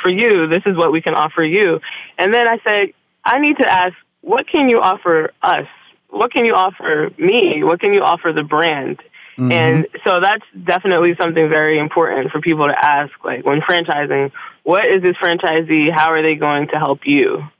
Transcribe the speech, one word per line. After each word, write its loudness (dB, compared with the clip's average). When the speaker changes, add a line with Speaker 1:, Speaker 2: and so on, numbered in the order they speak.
Speaker 1:
for 2
you. 2
This 0
is 0
what 2
we -2
can -4
offer -2
you." 0
And 0
then 2
I 0
said, 0
"I 0
need 0
to 2
ask, 2
what -2
can 2
you 4
offer 0
us? 0
What -4
can 0
you 2
offer -2
me? 2
What 0
can 0
you 4
offer 0
the -4
brand?" -2
Speaker 2:
Mm-hmm. 0
Speaker 1:
And 2
so 2
that's 0
definitely 0
something 0
very 0
important -2
for -6
people 0
to 0
ask, 0
like, -8
when 0
franchising, -2
what 2
is 2
this 0
franchisee? 0
How 2
are 0
they 0
going -2
to -4
help -2
you? 2